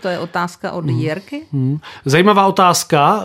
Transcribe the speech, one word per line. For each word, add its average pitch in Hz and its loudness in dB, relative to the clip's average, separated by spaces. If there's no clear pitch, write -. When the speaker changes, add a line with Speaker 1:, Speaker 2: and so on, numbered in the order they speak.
Speaker 1:
To 190 -6
je 175 -4
otázka 175 -8
od 170 -8
Speaker 2:
Hmm. 127 -2
Speaker 1:
Jirky. 196 -8
Speaker 2:
Hmm. 139 -2
Zajímavá 196 4
otázka. 185 2